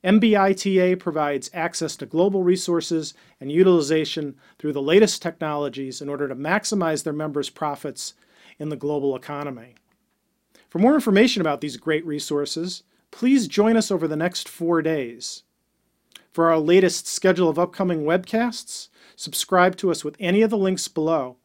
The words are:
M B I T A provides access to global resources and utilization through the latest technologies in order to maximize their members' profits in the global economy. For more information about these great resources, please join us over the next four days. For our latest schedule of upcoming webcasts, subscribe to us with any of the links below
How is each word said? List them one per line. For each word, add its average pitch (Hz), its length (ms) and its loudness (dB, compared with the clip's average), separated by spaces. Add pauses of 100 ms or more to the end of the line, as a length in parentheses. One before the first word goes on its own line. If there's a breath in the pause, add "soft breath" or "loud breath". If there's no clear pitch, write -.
M 202 160 6
B 214 160 4
I 196 160 4
T 190 260 0
A 185 180 4
provides 147 580 -4
access 165 420 -6
to - 80 -14
global 185 380 0
resources 170 720 -2 (260 soft breath)
and 135 100 -10
utilization 156 840 2 (220 soft breath)
through 151 160 -4
the 143 80 -4
latest 185 400 2
technologies 147 800 -6
in 139 80 -8
order 139 180 -4
to 123 80 -8
maximize 165 680 -2
their 151 100 -4
members' 147 340 -4
profits - 640 -8 (460 soft breath)
in 151 100 -8
the 147 80 -8
global 139 400 -2
economy. 131 600 -12 (920 soft breath)
For 170 100 -8
more 247 160 6
information 226 460 4
about 151 220 -2
these 131 160 -8
great 160 260 -2
resources, 147 760 -6 (280)
please 247 380 2
join 220 300 2
us 214 120 -2
over 165 160 0
the 151 80 -2
next 170 320 -4
four 170 360 -2
days. 127 600 -6 (920 loud breath)
For 165 160 2
our 160 120 4
latest 175 480 4
schedule 180 400 2
of 151 100 0
upcoming 175 460 -2
webcasts, 220 840 -2 (280 soft breath)
subscribe - 600 0
to 185 140 -2
us - 140 -4
with 147 160 -6
any 196 220 2
of 220 80 4
the 220 60 0
links 190 300 -2
below 156 580 -2